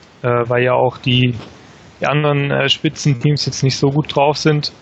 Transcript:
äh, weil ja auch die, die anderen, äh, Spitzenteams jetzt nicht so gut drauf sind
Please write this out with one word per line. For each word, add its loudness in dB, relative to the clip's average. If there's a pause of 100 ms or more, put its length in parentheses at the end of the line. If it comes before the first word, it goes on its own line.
(220)
äh, 2
weil 2
ja 2
auch 0
die, 0 (680)
die -2
anderen, 0
äh, 0
Spitzenteams -2
jetzt -6
nicht 0
so 2
gut -2
drauf 2
sind 0